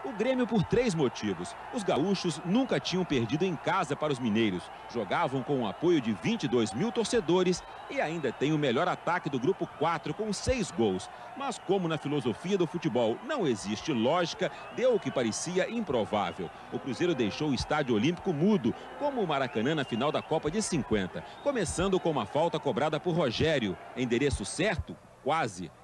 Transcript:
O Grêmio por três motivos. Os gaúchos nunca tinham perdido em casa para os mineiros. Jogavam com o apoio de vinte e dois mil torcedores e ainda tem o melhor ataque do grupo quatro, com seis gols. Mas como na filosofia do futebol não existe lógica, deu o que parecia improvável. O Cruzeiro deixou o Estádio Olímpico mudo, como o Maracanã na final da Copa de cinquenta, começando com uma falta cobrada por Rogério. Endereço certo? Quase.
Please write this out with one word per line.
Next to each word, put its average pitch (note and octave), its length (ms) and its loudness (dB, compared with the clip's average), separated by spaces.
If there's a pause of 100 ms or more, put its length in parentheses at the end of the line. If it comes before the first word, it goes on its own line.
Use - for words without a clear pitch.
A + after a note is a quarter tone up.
O C4+ 80 -6
Grêmio B3 340 2
por G#3+ 160 4
três A3 320 2
motivos. G2+ 580 -2 (200)
Os A#3 100 -4
gaúchos F3+ 640 0
nunca G3 340 2
tinham F3+ 240 -2
perdido C3+ 400 0
em F3+ 140 0
casa D#3+ 360 0
para D3+ 200 -2
os B2 60 -6
mineiros. G#2+ 440 2 (260)
Jogavam B2+ 540 0
com C#3 160 0
o A2+ 80 0
apoio D#3+ 320 4
de A2+ 140 0
vinte G3 300 -2
e - 40 0
dois A#2 240 2
mil G3 220 0
torcedores F#3 680 2 (280)
e C#4 100 -6
ainda D3+ 320 -2
tem D3 220 0
o D#3 40 4
melhor D3 300 2
ataque D#3 420 -2
do C3+ 80 -2
grupo D#3 300 0 (100)
quatro, D#3 360 0
com G#3+ 180 -4
seis A#3 400 0
gols. F#2+ 380 0 (260)
Mas C#4 240 -6
como F#3 300 0
na D#3+ 80 -2
filosofia D3 600 -2
do F3 80 4
futebol A#2+ 600 0
não C4+ 200 -2
existe G#2+ 460 -2
lógica, D#3 580 2 (240)
deu A#3+ 220 4
o G3 40 4
que C3+ 120 -4
parecia D3 580 0
improvável. G#2 800 0 (220)
O B2 80 -4
Cruzeiro D#3+ 340 0
deixou B2+ 360 0
o C3+ 40 2
Estádio C3+ 420 0
Olímpico E3 360 2
mudo, D3+ 420 4 (240)
como C4+ 240 -2
o F#3 60 0
Maracanã C3+ 480 0
na C#3+ 80 0
final B2 260 0
da C#3+ 120 0
Copa D3+ 280 -2
de G#3+ 120 -2
cinquenta, G#2 600 0 (220)
começando F#3+ 560 2
com E3+ 120 0
uma B2+ 140 0
falta D#3+ 320 0
cobrada D3 400 0
por E3+ 160 -2
Rogério. C3+ 640 2 (200)
Endereço A#2+ 480 0
certo? E3+ 500 -2 (260)
Quase. A2+ 480 -2 (140)